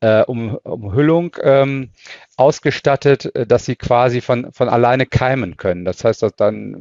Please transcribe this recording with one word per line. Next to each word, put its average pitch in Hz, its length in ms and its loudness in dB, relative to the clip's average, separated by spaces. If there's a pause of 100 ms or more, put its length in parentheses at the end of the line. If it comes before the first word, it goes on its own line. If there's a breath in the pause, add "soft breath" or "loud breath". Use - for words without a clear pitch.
äh, 110 220 4
Um-, 117 420 -4
Umhüllung, 147 760 -2
ähm, 135 500 0 (460 loud breath)
ausgestattet, 139 960 0
äh, 117 120 -4
dass 120 180 2
sie 123 120 -4
quasi 123 440 0
von, 123 320 -4
von 123 160 -2
alleine 120 380 2
keimen 127 500 -2
können. 90 300 -4
Das - 180 -6
heißt, 113 180 2
dass 104 140 -2
dann 104 440 -2